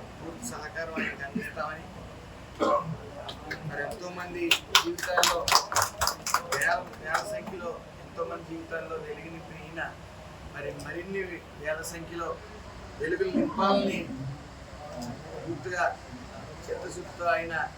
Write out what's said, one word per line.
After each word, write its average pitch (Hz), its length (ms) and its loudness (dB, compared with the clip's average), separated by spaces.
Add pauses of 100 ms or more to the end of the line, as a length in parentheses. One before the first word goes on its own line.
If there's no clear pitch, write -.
(180)
పూర్తి 160 340 -8
సహకారం 160 460 -4
ఆయనకు - 280 -2
అందిస్తామని, - 600 -2 (1800)
మరి 143 140 -2
ఎంతోమంది 180 600 -4 (360)
జీవితాల్లో 170 580 6 (1160)
వేల, 170 240 4 (260)
వేల 165 160 2 (120)
సంఖ్యలో 175 380 -4 (340)
ఎంతోమంది 170 460 -4
జీవితాల్లో 160 460 -4
వెలుగు 156 380 -6
నింపిన 160 320 -10
ఈయన 160 160 -4 (720)
మరి 143 160 -4 (160)
మరిన్ని 180 360 -2 (400)
వేల 156 180 0 (120)
సంఖ్యలో 165 360 -4 (720)
వెలుగులు 370 380 4
నింపాలని 196 600 6 (1400)
పూర్తిగా 170 420 0 (840)
చిత్తశుద్ధితో 175 580 -4 (120)
ఆయన 165 180 0 (240)